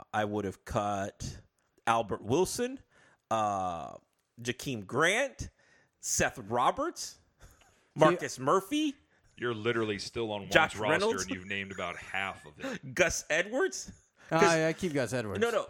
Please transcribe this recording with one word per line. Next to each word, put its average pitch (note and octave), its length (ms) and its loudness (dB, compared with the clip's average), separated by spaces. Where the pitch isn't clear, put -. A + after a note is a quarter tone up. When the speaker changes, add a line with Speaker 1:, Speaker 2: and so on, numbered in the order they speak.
Speaker 1:
I G#2+ 100 2
would G#2 200 -2
have F#2 200 -4
cut G#2 640 -2
Albert A2+ 340 2
Wilson, F#3 560 0
uh, F#2 600 0
Jakeem A#2 460 -4
Grant, F#3+ 640 0
Seth - 400 0
Roberts, C#3+ 680 0
Speaker 2:
See, - 60 -20
Speaker 1:
Marcus D#3 420 4
Murphy. F#3+ 560 2
Speaker 3:
You're A#2+ 180 -2
literally G#2+ 440 0
still A2+ 320 -4
on G#2 120 -4
Juan's F#2 120 -8
Speaker 1:
Josh D#3+ 220 6
Speaker 3:
roster, G#2+ 160 2
Speaker 1:
Reynolds? G3+ 320 2
Speaker 3:
and F#2+ 100 -8
you've F#2 140 -10
named G2 240 -4
about F2+ 240 -6
half F#2+ 500 -6
of D2+ 60 -18
it. F3+ 300 -10
Speaker 1:
<laughs> - 0 -
Gus E3+ 340 0
Edwards? G#3+ 640 -2
Speaker 2:
Ah, E3 80 2
Speaker 1:
'Cause E3+ 160 6
Speaker 2:
yeah, D#3+ 140 4
I E3 40 0
keep D#3 220 -2
Gus B2 180 0
Edwards. G#2+ 280 -2
Speaker 1:
No, A#3 100 2
no. G3 200 0